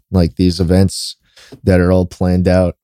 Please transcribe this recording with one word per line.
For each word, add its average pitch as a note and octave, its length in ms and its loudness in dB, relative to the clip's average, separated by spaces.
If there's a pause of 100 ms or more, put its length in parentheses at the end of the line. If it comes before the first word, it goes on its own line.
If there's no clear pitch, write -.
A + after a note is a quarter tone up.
Like, F2+ 260 0
these F2+ 240 0
events F#2 560 0 (480)
that F#2 160 2
are F2+ 120 2
all F#2 160 2
planned F2+ 400 -2
out, F2+ 360 0